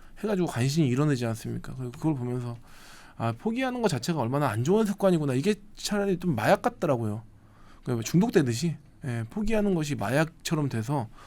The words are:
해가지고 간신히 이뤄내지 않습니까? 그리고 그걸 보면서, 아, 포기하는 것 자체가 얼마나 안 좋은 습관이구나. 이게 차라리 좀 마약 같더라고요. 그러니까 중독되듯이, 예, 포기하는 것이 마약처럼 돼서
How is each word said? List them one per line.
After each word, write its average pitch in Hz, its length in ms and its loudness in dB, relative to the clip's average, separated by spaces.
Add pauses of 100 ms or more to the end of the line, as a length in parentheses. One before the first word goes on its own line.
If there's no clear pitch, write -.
(220)
해가지고 190 240 0
간신히 135 400 2
이뤄내지 127 400 2
않습니까? 113 500 -6
그리고 127 140 -8
그걸 151 240 -2
보면서, 123 420 -6 (600)
아, 113 200 0
포기하는 247 460 -2
것 208 60 4
자체가 151 300 -2
얼마나 135 300 0
안 110 140 -2
좋은 208 220 4
습관이구나. 180 500 2
이게 190 200 2 (200)
차라리 202 420 -2
좀 170 180 0
마약 151 280 4
같더라고요. 117 580 0 (640)
그러니까 120 260 -2
중독되듯이, 160 680 2 (300)
예, 117 240 -4
포기하는 208 460 0
것이 151 200 -2
마약처럼 143 760 -2
돼서 117 380 -2 (200)